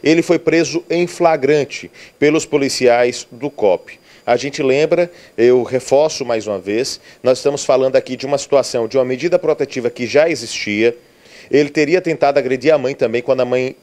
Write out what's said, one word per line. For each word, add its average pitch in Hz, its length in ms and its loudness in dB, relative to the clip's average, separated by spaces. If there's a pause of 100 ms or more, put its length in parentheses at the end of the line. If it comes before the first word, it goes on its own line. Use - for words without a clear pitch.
ele 160 180 4
foi 165 180 0
preso 160 520 0
em 170 160 0
flagrante 147 840 0 (280)
pelos 147 260 2
policiais 123 880 0
do 123 160 -10
cop. 98 500 -2 (280)
A 120 100 2
gente 143 260 -6
lembra, 156 480 0 (280)
eu 123 240 4
reforço 139 600 0
mais 113 240 -4
uma 104 120 -4
vez, 101 420 -6 (220)
nós 123 160 2
estamos 143 260 -2
falando 131 320 2
aqui 127 180 0
de 127 120 -8
uma 143 100 0
situação, 131 500 -2
de 127 120 -2
uma 127 80 0
medida 147 320 0
protetiva 135 500 -2
que 120 180 -6
já 143 220 2
existia. 113 680 -2 (560)
Ele 143 180 2
teria 156 320 0
tentado 147 380 0
agredir 127 340 0
a 147 60 4
mãe 131 160 -4
também, 120 260 -2
quando 127 220 0
a - 20 0
mãe 127 380 -2